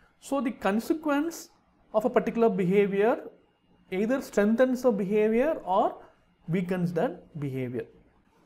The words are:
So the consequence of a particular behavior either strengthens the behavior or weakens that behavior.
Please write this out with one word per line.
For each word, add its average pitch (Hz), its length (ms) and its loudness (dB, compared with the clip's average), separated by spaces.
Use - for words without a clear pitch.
So 277 220 -4
the 240 100 -2
consequence 294 1000 -2
of 214 120 2
a 247 40 0
particular 226 400 2
behavior 196 680 2
either 220 300 0
strengthens 233 640 2
the 254 80 4
behavior 214 720 2
or 196 340 0
weakens 180 460 -2
that 175 460 -6
behavior. 127 460 -6